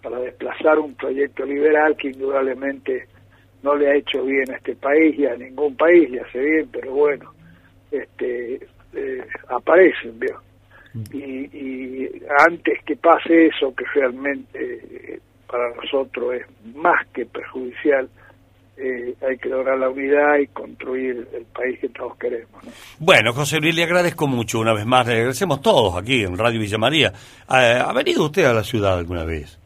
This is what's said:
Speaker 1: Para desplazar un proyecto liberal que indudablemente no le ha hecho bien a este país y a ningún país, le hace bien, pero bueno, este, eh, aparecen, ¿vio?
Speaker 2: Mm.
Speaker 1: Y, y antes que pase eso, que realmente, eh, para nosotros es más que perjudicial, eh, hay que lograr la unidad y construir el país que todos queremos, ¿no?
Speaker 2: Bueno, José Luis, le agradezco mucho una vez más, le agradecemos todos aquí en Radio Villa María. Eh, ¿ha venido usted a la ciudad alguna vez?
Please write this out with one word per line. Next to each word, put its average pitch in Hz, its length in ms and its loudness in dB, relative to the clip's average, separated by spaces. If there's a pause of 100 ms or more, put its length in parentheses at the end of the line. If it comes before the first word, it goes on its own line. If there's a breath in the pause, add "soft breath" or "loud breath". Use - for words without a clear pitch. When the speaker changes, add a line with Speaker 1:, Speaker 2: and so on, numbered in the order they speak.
Speaker 1:
Para 120 180 -8
desplazar 127 600 0
un 147 160 -6
proyecto 135 500 -4
liberal 151 520 4
que 139 140 -6
indudablemente 135 960 -4 (560 soft breath)
no 143 120 2
le 143 160 2
ha 143 40 4
hecho 139 280 -2
bien 135 280 -2
a - 60 -8
este 123 180 -8
país 147 440 4
y 139 60 2
a 123 100 -2
ningún 135 400 -4
país, 160 340 6
le 123 120 -6
hace 123 180 -8
bien, 156 320 0
pero 127 220 -10
bueno, 143 380 0 (600 soft breath)
este, 123 640 -6 (380)
eh, 131 300 -8 (260)
aparecen, 127 680 2
¿vio? 127 200 -6 (540 soft breath)
Speaker 2:
Mm. 113 100 -10 (100)
Speaker 1:
Y, 139 440 -12
y 131 640 -10 (260)
antes 170 380 -2
que 151 100 -4
pase 165 520 4
eso, 139 280 -2
que 127 80 -8 (100)
realmente, 135 680 -4 (540)
eh, - 60 -16 (280)
para 120 280 -4
nosotros 131 600 -4
es 117 400 -14
más 165 380 0
que 120 120 -6
perjudicial, 131 840 -2 (680 soft breath)
eh, 127 380 -6 (140)
hay 131 100 -2
que 127 120 -8
lograr 131 280 0
la 131 120 0
unidad 143 500 2
y 139 80 2
construir 127 840 -8
el 117 120 -10
país 127 340 -6
que 131 100 -6
todos 123 280 -12
queremos, - 460 -8
¿no? - 80 -20 (280 loud breath)
Speaker 2:
Bueno, 135 320 4
José 147 280 -2
Luis, 160 160 0
le 165 80 0
agradezco 170 440 0
mucho 117 320 -2
una 113 140 2
vez 104 120 -2
más, 123 220 4
le 120 60 0
agradecemos 131 480 0
todos 123 340 4
aquí 110 280 0
en 90 140 -4
Radio 113 220 0
Villa 107 200 -2
María. 123 340 2 (360 loud breath)
Eh, 123 360 6
¿ha 160 80 -2
venido 277 320 2
usted 151 200 0
a 123 80 6
la 110 100 2
ciudad 98 340 0
alguna 87 260 -4
vez? 80 420 -8